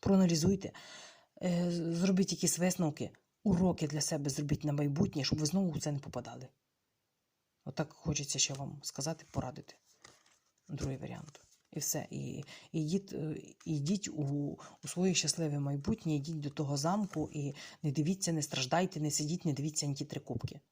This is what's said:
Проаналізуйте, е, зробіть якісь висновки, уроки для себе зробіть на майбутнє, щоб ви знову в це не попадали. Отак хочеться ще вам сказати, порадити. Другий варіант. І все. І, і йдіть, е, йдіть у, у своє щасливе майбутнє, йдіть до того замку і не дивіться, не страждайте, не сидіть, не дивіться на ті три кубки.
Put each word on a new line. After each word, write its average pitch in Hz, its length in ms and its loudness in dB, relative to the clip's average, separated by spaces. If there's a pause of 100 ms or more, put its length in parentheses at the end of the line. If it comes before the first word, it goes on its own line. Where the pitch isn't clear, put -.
Проаналізуйте, 185 720 6 (680)
е, 175 280 2
зробіть 175 640 2
якісь 160 260 0
висновки, 165 520 2 (340)
уроки 175 420 4
для 147 140 -2
себе 147 300 0
зробіть 147 340 0
на 147 80 2
майбутнє, 143 520 2
щоб - 140 0
ви 156 80 2
знову 180 240 2
в 143 100 -4
це 147 120 -2
не 143 60 -2
попадали. 127 500 -10 (1160)
Отак 147 280 -4
хочеться 143 460 -4
ще 139 160 2
вам 139 280 -8
сказати, 156 480 -6
порадити. - 440 -8 (920)
Другий 139 280 -4
варіант. - 440 -10 (320)
І - 60 -4
все. - 320 -2
І, 139 340 -6 (280)
і 165 80 0
йдіть, 165 320 0
е, 156 240 -4 (280)
йдіть 160 440 0
у, 143 500 -2 (260)
у 151 40 -8
своє 185 260 2
щасливе 151 460 0
майбутнє, 143 540 0
йдіть 151 260 -2
до 147 100 -4
того 143 260 -2
замку 170 560 0
і 143 220 -4 (280)
не 147 100 0
дивіться, 170 400 2
не 156 100 0
страждайте, 151 580 0
не 151 100 2
сидіть, 151 340 -2
не 160 80 2
дивіться 147 340 -2
на 143 80 0
ті 139 100 -6
три 139 160 -8
кубки. 120 400 -6 (120)